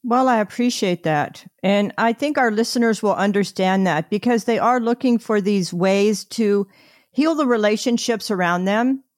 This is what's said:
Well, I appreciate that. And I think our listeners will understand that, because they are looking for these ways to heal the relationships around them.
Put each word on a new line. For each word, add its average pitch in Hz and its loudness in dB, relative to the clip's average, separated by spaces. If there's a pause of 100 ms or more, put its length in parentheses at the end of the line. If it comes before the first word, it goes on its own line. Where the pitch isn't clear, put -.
Well, 254 2
I 233 2
appreciate 214 -2
that. 151 -2 (160)
And 202 0
I 226 2
think 294 -2
our 240 2
listeners 226 0
will 202 2
understand 190 0
that, 160 -2
because 226 0
they 226 0
are 247 2
looking 240 0
for 214 -2
these 190 0
ways 196 0
to 202 -2 (460)
heal 311 0
the 294 0
relationships 226 0
around 180 0
them. 247 0 (140)